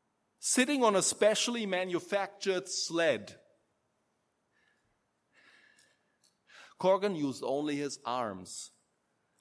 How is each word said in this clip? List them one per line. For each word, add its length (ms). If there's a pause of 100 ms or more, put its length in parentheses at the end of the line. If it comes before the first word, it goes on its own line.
(400)
Sitting 440
on 120
a 80
specially 640
manufactured 1000
sled, 680 (3500)
Corgan 340
used 300
only 300
his 280
arms 680 (680)